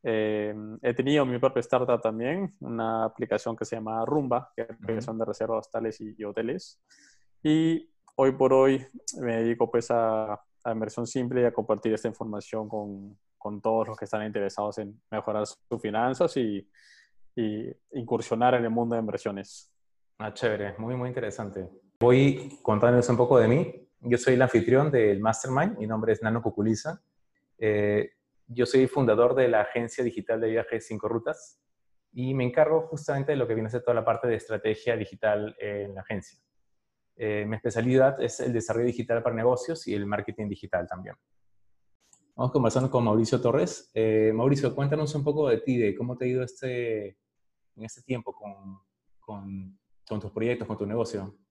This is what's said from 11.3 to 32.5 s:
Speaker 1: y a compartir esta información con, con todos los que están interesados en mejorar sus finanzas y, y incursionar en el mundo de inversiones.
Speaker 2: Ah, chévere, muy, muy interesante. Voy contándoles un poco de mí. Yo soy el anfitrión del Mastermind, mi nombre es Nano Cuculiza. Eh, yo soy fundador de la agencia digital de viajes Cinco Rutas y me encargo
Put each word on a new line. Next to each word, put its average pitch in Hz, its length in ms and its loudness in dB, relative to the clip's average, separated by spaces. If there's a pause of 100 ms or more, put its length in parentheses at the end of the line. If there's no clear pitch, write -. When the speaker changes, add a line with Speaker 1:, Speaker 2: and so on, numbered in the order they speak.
Speaker 1:
y 120 40 6
a 113 80 2
compartir 110 400 0
esta 110 140 -2
información 110 600 -8
con, 104 480 -10 (220)
con 104 240 -8
todos 113 280 2
los 107 60 -10
que - 100 -10
están 107 200 -4
interesados 104 540 -4
en 104 200 -12 (120)
mejorar 107 340 -2
sus - 340 -10
finanzas 123 560 0
y, 104 320 -2 (680)
y 107 360 -4 (200)
incursionar 120 640 0
en 120 80 2
el 113 80 -2
mundo 117 240 0
de 113 60 0
inversiones. 101 680 -8 (460)
Speaker 2:
Ah, 107 160 -10
chévere, 104 460 -2
muy, 120 160 -6
muy 123 140 -6
interesante. 101 600 -8 (300)
Voy 135 640 6
contándoles 120 440 6
un 120 100 4
poco 123 200 6
de 113 100 8
mí. - 400 0 (120)
Yo 120 180 0
soy 127 160 4
el 123 80 6
anfitrión 127 480 6
del 107 300 4
Mastermind, 127 580 0
mi 107 80 -6
nombre 110 280 0
es 107 100 -2
Nano 113 180 0
Cuculiza. 110 640 -2 (560)
Eh, 104 540 0 (400)
yo 120 120 2
soy 131 220 4
fundador 120 460 4
de 127 140 4
la 113 140 4
agencia 117 420 -4
digital 113 380 -2
de 113 80 0
viajes 113 360 -2
Cinco 107 220 -8
Rutas - 540 -6 (500)
y 127 220 -4
me 135 100 0
encargo 151 380 4